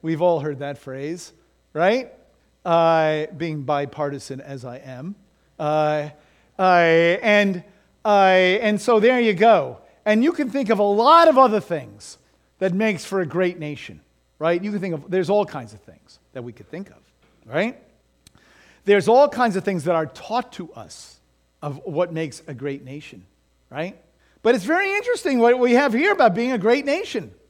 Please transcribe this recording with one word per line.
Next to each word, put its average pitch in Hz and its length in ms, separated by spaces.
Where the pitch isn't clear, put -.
We've 160 180
all 170 200
heard 147 180
that 143 180
phrase, 143 540
right? 214 420
Uh, 160 600
being 156 260
bipartisan 143 800
as 139 240
I 127 140
am. 135 360
Uh, 151 520
uh, - 20
and, 180 1000
uh, 220 140
and 190 640
so 233 180
there 247 220
you 220 120
go. 170 440
And 214 160
you 320 120
can 285 160
think 254 200
of 214 100
a 208 40
lot 262 460
of 269 80
other 220 240
things 120 560
that 185 140
makes 202 320
for 190 160
a 175 40
great 180 340
nation, 147 420
right? 175 220
You 208 100
can 202 100
think 185 120
of, 147 160
there's 180 200
all 208 160
kinds 123 260
of 104 80
things - 400
that 127 100
we 120 80
could - 160
think 196 220
of, - 120
right? 180 360
There's 202 240
all 262 220
kinds 233 260
of 185 80
things 180 220
that 170 100
are 160 120
taught 240 460
to 170 200
us - 480
of 143 240
what 170 260
makes 160 340
a 147 80
great 139 300
nation, 131 420
right? 160 260
But 190 120
it's 190 120
very 381 280
interesting 403 460
what 240 200
we 247 120
have 254 220
here 320 180
about 247 240
being 240 160
a 254 60
great 233 260
nation. 277 500